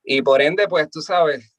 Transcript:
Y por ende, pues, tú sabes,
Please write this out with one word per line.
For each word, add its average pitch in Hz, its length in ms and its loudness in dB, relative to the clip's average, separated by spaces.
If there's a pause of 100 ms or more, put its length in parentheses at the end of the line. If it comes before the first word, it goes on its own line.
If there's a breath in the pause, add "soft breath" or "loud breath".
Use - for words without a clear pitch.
Y 135 180 -2
por 135 200 4
ende, 185 260 0
pues, 156 220 -2
tú 160 120 -14
sabes, 147 580 -2